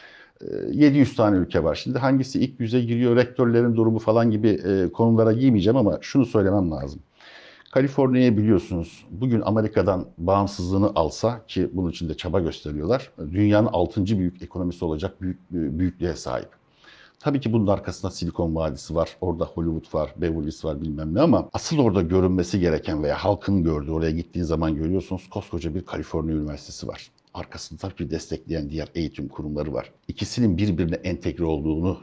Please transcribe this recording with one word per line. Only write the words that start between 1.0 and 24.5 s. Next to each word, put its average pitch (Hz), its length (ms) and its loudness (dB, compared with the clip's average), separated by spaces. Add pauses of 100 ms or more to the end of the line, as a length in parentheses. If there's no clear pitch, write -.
tane 104 220 4
ülke 85 260 0
var. 80 120 2
Şimdi 127 240 -6
hangisi 131 400 0
ilk 135 200 -2
yüze 120 220 0
giriyor, 117 340 2
rektörlerin 120 600 4
durumu 113 240 4
falan 113 320 4
gibi, 107 180 2
e, 92 420 2
konulara 113 420 4
girmeyeceğim 117 440 4
ama 98 240 2
şunu 135 240 2
söylemem 98 460 2
lazım. 69 280 -8 (720)
Kaliforniya'yı 127 680 4
biliyorsunuz. 98 720 0
Bugün 117 300 0
Amerika'dan 101 640 0 (100)
bağımsızlığını 98 800 2
alsa 104 520 -2
ki 92 260 -2
bunun 90 160 -2
için 80 200 -6
de 80 80 -6
çaba 90 220 -2
gösteriyorlar, 78 720 -4 (200)
dünyanın 104 360 4
altıncı 92 520 0
büyük 90 220 -2
ekonomisi 87 440 -6
olacak 80 360 -6
büyük, 92 180 -8 (120)
büyüklüğe 85 640 -4
sahip. 62 340 -8 (720)
Tabii 143 200 -2
ki 113 140 -2
bunun 113 140 2
arkasında 92 440 -2
Silikon 85 440 -4
Vadisi 78 400 -6
var, 82 260 -2
orada 87 240 -2
Hollywood 82 540 -4
var, 76 180 -4
Beverly 80 280 -4
Hills 76 200 -8
var 76 160 -4
bilmem 78 340 -6
ne 120 60 4
ama 123 320 4
asıl - 260 -2
orada 98 220 4
görünmesi 92 580 2
gereken 80 440 0
veya 71 120 0
halkın 98 480 0
gördüğü, 76 280 0
oraya 80 200 0
gittiğin 85 340 -4
zaman 80 300 -2